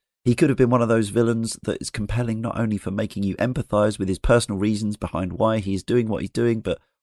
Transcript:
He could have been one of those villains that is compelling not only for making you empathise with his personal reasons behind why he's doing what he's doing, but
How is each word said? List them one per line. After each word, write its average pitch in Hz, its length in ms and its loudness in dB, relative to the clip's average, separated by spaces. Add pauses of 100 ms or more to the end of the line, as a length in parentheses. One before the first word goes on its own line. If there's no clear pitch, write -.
(240)
He 120 120 2
could 151 140 4
have 131 80 0
been 123 120 4
one 123 140 4
of 117 60 2
those 113 200 2
villains 113 540 0
that - 180 -4
is - 80 -10
compelling 113 520 -4
not 113 180 -4
only 110 180 0
for 95 140 -6
making 101 320 -4
you 95 140 0
empathise 110 600 0
with 95 100 -2
his 92 120 -2
personal 113 400 2
reasons 104 380 0
behind 87 360 -4
why 110 260 0
he's 98 240 -4
doing 117 240 2
what 90 140 -4
he's 95 80 -6
doing, 113 320 0
but 87 180 -4 (240)